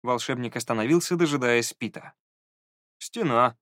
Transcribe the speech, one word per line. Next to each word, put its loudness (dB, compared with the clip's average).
Волшебник -4
остановился, 0
дожидаясь 2
Пита. -12
"Стена. 0